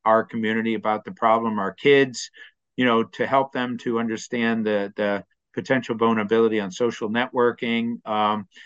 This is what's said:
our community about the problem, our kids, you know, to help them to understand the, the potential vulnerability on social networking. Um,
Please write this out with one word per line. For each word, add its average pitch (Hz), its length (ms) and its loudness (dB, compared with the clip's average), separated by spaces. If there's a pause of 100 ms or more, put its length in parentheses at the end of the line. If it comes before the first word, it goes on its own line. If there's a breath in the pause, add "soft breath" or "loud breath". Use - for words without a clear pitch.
our 110 180 4
community 113 500 -2
about 107 320 -4
the 101 60 -12
problem, 113 480 0
our 95 140 -4
kids, 135 580 2 (460 loud breath)
you 127 80 2
know, 117 180 4
to 110 240 -4
help 131 260 0
them 123 260 -4
to 117 200 -2
understand 113 640 -2
the, 104 300 0
the 101 280 -2 (300)
potential 120 420 -2
vulnerability 110 640 2
on 95 120 -4
social 113 380 -2
networking. 120 960 -2
Um, 107 420 -2 (180 loud breath)